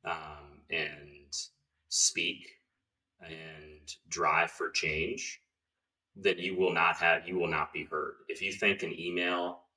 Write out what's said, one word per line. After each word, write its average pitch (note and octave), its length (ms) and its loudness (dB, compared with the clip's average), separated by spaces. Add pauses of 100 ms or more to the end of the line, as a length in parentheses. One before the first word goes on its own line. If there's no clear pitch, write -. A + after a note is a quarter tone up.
um, D2+ 640 -8
and D2 640 -6 (540)
speak - 580 2 (760)
and D#2+ 720 -14 (140)
drive E2 440 4
for D#2+ 180 -4
change, - 720 -2 (720)
then F#2+ 220 2
you F#2 180 -2
will F2+ 180 4
not E2+ 240 4
have, E2 300 4
you F#2 100 -2
will E2+ 100 2
not D#2 260 -2
be D#2 120 -6
heard. D2+ 280 -4 (140)
If - 140 -8
you G2 100 -4
think G2 320 0
an E2 160 -4
email F2 600 -2 (160)